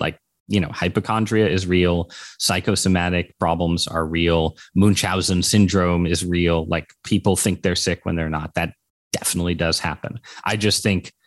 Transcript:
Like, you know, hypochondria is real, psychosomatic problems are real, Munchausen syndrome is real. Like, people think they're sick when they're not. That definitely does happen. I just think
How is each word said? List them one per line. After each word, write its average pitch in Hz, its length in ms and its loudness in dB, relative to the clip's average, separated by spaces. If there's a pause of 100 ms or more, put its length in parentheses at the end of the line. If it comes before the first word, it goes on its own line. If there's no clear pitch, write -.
Like, - 180 -4 (300)
you 101 100 2
know, 85 140 -2
hypochondria 107 760 0
is 92 180 0
real, 87 460 2 (260)
psychosomatic 90 1040 0
problems 85 480 0
are 82 180 -2
real, 82 520 0 (180)
Munchausen 95 640 2
syndrome 87 640 2
is 85 200 -2
real. 85 400 0
Like, 82 280 -6 (120)
people 95 320 2
think 92 240 -2
they're 87 140 0
sick - 280 -2
when 87 140 -2
they're 80 120 -2
not. 78 260 -6
That 82 180 -4 (400)
definitely 87 420 -2
does 82 240 -2
happen. - 400 -8 (240)
I 107 140 -2
just 104 260 0
think 95 300 -2 (140)